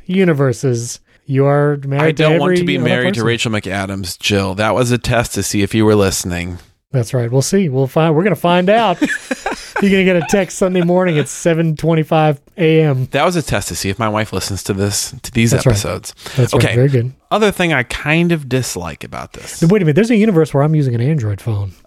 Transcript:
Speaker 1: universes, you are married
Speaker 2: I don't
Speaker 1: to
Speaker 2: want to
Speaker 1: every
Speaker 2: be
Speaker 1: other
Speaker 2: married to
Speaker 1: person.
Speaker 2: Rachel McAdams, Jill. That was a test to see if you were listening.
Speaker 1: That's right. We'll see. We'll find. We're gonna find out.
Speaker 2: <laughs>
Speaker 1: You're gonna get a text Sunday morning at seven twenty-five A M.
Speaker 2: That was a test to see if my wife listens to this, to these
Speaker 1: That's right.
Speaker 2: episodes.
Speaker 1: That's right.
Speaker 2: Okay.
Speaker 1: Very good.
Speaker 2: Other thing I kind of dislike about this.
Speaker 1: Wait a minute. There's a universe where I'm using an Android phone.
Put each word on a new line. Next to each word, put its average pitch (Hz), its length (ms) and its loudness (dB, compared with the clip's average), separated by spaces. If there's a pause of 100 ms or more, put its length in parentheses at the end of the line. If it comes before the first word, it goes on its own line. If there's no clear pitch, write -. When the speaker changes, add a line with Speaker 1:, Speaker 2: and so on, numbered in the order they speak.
Speaker 1:
universes, 139 960 0 (240)
you 139 220 2
are 143 400 2
married 139 160 -2
Speaker 2:
I 160 100 2
don't 156 220 2
Speaker 1:
to 170 40 4
Speaker 2:
want 180 180 2
to 175 40 2
Speaker 1:
every 175 60 0
Speaker 2:
be 143 100 0
Speaker 1:
other 127 80 0
Speaker 2:
married 123 300 0
to 117 60 -2
Speaker 1:
person. 110 60 2
Speaker 2:
Rachel 117 260 0
McAdams, 98 680 -6
Jill. 98 380 0
That 107 180 0
was 120 160 2
a 120 80 2
test 120 360 -2
to 101 80 -4
see 104 200 -2
if 98 120 -2
you 110 120 4
were 107 80 4
listening. 90 640 -2 (320)
Speaker 1:
That's 127 240 -4
right. 120 160 -2
We'll 131 120 0
see. 196 260 0
We'll 131 200 0
find. 160 260 2
We're 156 100 2
gonna 196 120 4
find 180 340 2
out. 214 300 2
Speaker 2:
<laughs> - 840 -6
Speaker 1:
You're 196 80 4
gonna 190 140 4
get 185 120 2
a 170 140 0
text 196 280 -2
Sunday 185 240 0
morning 175 360 2
at 139 80 -2
seven 165 480 -2
twenty-five 156 680 0 (160)
A 160 260 4
M. 131 240 0
Speaker 2:
That 139 180 0
was 185 100 2
a 165 80 0
test 104 260 -2
to 90 60 -8
see 95 160 -4
if 95 80 -4
my 110 100 0
wife 107 240 -2
listens - 320 -6
to - 80 -4
this, 101 380 -2 (120)
to - 100 -12
these 117 180 2
Speaker 1:
That's - 160 2
right. 123 60 4
Speaker 2:
episodes. 98 420 -4 (220)
Speaker 1:
That's 123 180 0
right. 123 100 2
Speaker 2:
Okay. 107 120 0
Speaker 1:
Very 131 120 4
good. 127 240 0 (200)
Speaker 2:
Other 208 180 2
thing 175 220 0
I 131 100 0
kind 165 480 0
of 147 180 -2
dislike 92 540 -4
about 64 300 -12
this. - 300 -12
Speaker 1:
Wait 185 200 4
a - 20 0
minute. 147 120 2
There's 226 160 2
a 226 40 4
universe 196 380 2
where 139 80 2
I'm 156 140 2
using 135 180 0
an 117 60 0
Android 117 400 -2
phone. 101 320 -4 (140)